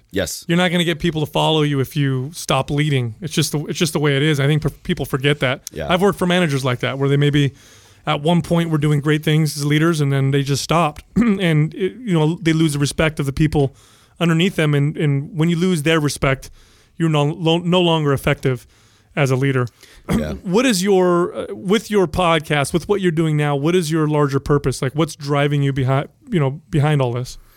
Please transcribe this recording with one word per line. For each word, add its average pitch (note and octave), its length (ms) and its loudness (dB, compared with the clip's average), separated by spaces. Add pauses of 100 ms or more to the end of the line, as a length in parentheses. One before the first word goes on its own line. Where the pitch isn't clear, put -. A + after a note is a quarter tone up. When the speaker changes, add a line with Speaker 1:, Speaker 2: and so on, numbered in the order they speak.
(120)
Speaker 1:
Yes. - 360 -6
Speaker 2:
You're E3+ 100 0
not F3+ 140 2
gonna F3 120 0
get D#3+ 160 -2
people D#3 260 -2
to - 60 -8
follow D#3 300 2
you C#3+ 180 0
if B2+ 160 -4
you C3+ 380 -2
stop - 380 -2
leading. C#3 500 -2
It's D#3+ 120 -10
just D#3+ 200 -2
the, D3+ 120 -4
it's D3+ 140 -8
just E3 140 0
the D#3+ 60 -2
way C#3+ 180 2
it C#3 60 0
is. D3+ 180 2
I C#3 60 2
think D3+ 160 2
per-, D3 60 -2
people - 360 -6
forget C#3+ 360 0
that. C3 200 -2 (100)
Speaker 1:
Yeah. - 200 -6
Speaker 2:
I've F3+ 100 2
worked G3 180 2
for F#3 60 -2
managers E3+ 400 0
like B2 140 -2
that, C3 180 -4
where C#3 100 0
they C#3 100 2
maybe C#3+ 360 2 (520)
at D3+ 160 -2
one E3+ 200 2
point E3+ 300 0
were D#3 60 2
doing D3 220 2
great D3+ 240 0
things D#3 320 2
as C#3+ 100 -6
leaders, D3+ 360 2
and C#3 100 0
then C3+ 200 0
they C#3 120 2
just C#3 200 -2
stopped, D#3 460 0
<clears throat> - 60 -20
and F#3 600 2
it, G3 220 -4
you A#3 160 -4
know, D#3+ 280 2
they E3 100 2
lose D#3+ 220 2
the C#3+ 60 -4
respect D#3 420 0
of C#3+ 40 -4
the C3+ 80 -4
people D3 400 0 (460)
underneath E3+ 380 2
them. D3+ 160 2
And, C#3+ 240 0
and D3 400 -2
when E3 120 2
you E3+ 60 2
lose F3 280 0
their D#3+ 180 2
respect, C3+ 480 -2 (480)
you're E3 120 0
no, D3+ 160 2
lo-, E3 340 0
no F3 200 2
longer D#3+ 320 2
effective C3+ 560 -2 (480)
as C#3 160 2
a C3 60 2
leader. C3 340 0
<clears throat> - 60 -20 (400)
Speaker 1:
Yeah. - 240 -4
Speaker 2:
What G#3+ 240 2
is G3+ 160 2
your, F3+ 540 2
uh, G#2+ 180 -8
with G#3+ 380 -2
your F#3+ 160 2
podcast, D#3 640 0
with E3 160 -2
what G3+ 100 0
you're F3+ 120 2
doing D#3 260 0
now, D3 180 0
what D#3 200 0
is D#3+ 160 0
your D#3+ 160 0
larger D3 320 2
purpose? C#3+ 420 0
Like, C3+ 120 -2
what's D3+ 220 -2
driving C#3+ 460 0
you C#3 100 2
behind, C3+ 380 0 (220)
you F3+ 80 0
know, C#3 100 2 (220)
behind D3+ 280 2
all B2 140 0
this? B2 240 -8 (200)